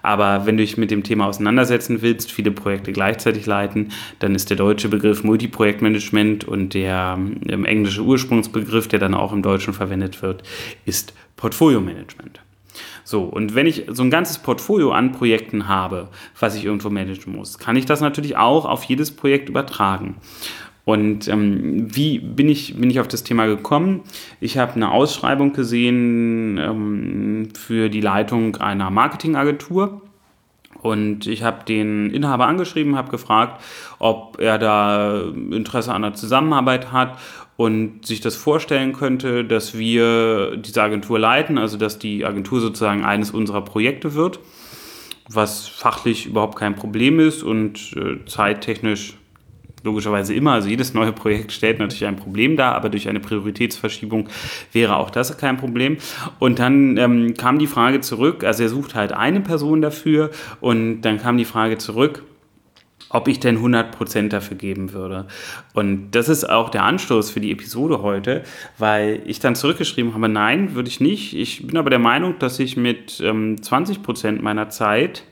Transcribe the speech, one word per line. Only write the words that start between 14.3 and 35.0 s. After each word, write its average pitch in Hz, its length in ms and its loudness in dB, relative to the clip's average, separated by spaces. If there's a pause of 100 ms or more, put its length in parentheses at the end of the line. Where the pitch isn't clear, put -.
Portfolio 151 540 2
an 127 200 0
Projekten 110 560 0
habe, 92 400 -2 (320)
was 107 160 0
ich 104 80 -6
irgendwo 104 260 -2
managen 95 460 -6
muss, 104 220 -14
kann 117 180 0
ich 131 80 2
das 143 160 2
natürlich 147 360 -2
auch 135 280 6
auf - 200 -2
jedes 147 260 -2
Projekt 139 380 0
übertragen. 95 680 0 (680)
Und, 104 440 2
ähm, 104 680 0
wie 143 240 2
bin 127 300 2
ich, 147 260 0
bin 123 160 4
ich 127 80 2
auf 117 80 0
das 110 160 -6
Thema 117 240 2
gekommen? 147 540 2 (400)
Ich - 180 -4
habe 123 140 2
eine 110 180 0
Ausschreibung 139 640 2
gesehen, 117 1040 2
ähm, 104 1000 -2
für 113 320 -2
die 104 120 -2
Leitung 104 560 2
einer 98 340 -2
Marketingagentur. 147 1120 0 (800)
Und 107 480 -2
ich 110 160 -6
habe 113 200 -2
den 107 460 0
Inhaber 143 380 2
angeschrieben, 156 480 0
habe 131 160 -4
gefragt, 113 500 0 (380)
ob - 400 0
er 110 180 2
da 104 640 2 (300)